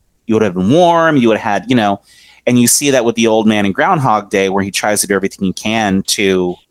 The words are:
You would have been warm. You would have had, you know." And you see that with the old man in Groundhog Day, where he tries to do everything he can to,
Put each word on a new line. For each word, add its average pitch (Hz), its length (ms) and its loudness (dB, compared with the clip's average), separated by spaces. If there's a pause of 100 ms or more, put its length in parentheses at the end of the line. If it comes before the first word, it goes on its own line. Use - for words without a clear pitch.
(260)
You 110 100 0
would 110 60 2
have 95 120 -2
been 92 160 0
warm. 165 460 2
You 120 120 2
would 107 100 2
have 101 240 -4
had, 110 80 -14
you 131 40 0
know." 104 260 0 (460)
And 123 140 2
you 120 80 2
see 143 240 0
that 113 120 2
with 117 120 -2
the 113 100 2
old 110 220 2
man 104 180 0
in 98 60 -2
Groundhog 131 580 0
Day, 98 200 0
where 98 120 -2
he 98 80 -6
tries 104 300 -2
to 95 80 -6
do 98 80 0
everything 95 300 -4
he 92 60 -2
can 107 520 -2
to, 92 500 -2 (160)